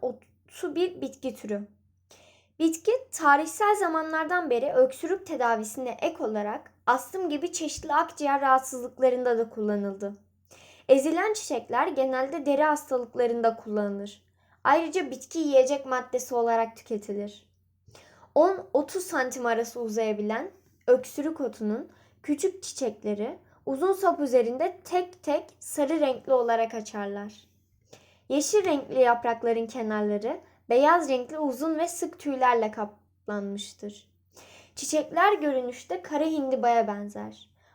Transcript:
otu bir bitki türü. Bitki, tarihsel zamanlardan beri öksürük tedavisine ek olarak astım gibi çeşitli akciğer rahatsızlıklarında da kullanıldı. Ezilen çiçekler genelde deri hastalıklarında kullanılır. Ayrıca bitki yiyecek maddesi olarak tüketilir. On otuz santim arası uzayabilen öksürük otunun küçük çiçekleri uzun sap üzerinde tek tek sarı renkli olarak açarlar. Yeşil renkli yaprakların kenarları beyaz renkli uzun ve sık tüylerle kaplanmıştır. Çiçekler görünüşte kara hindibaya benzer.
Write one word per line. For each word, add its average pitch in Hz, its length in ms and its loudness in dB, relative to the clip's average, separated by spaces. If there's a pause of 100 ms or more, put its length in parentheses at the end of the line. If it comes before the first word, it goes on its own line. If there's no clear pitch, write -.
otu - 760 -10
bir 359 260 -2
bitki 254 340 -8
türü. 208 320 -8 (920)
Bitki, 320 320 0 (200)
tarihsel 320 640 2
zamanlardan 320 760 -2
beri 247 240 0
öksürük 311 540 2
tedavisine 240 720 -2
ek 330 220 -4
olarak 214 500 -6 (120)
astım 285 440 0
gibi 294 220 -4
çeşitli 302 420 -6
akciğer 294 480 0
rahatsızlıklarında 254 960 2
da 226 120 0
kullanıldı. 202 640 -4 (760)
Ezilen 330 440 4
çiçekler 254 540 -2
genelde 269 580 -2
deri 285 180 4
hastalıklarında 240 920 0
kullanılır. 208 680 -6 (400)
Ayrıca 302 480 2
bitki - 280 -10
yiyecek 277 460 4
maddesi 254 500 -4
olarak 226 420 0
tüketilir. 208 680 -8 (880)
On 359 380 4
otuz 294 300 0
santim 262 420 -2
arası 233 340 0
uzayabilen 220 720 -2 (360)
öksürük 277 540 2
otunun 220 500 -6 (320)
küçük 302 400 -2
çiçekleri 214 760 -6 (280)
uzun 285 260 0
sap 349 260 2
üzerinde 254 640 2
tek 359 400 -4
tek 302 200 -2 (160)
sarı 302 400 0
renkli 262 340 0
olarak 233 400 2
açarlar. 208 600 -8 (960)
Yeşil 302 360 2
renkli 277 340 0
yaprakların 233 680 2
kenarları 214 720 -2 (300)
beyaz 294 400 6
renkli 262 300 -2
uzun 302 380 -2
ve 339 100 0
sık - 320 -8
tüylerle 247 520 2
kaplanmıştır. 208 1400 -10 (640)
Çiçekler 330 580 2
görünüşte 277 680 -2
kara 302 240 0
hindibaya 254 600 2
benzer. 208 600 -8 (260)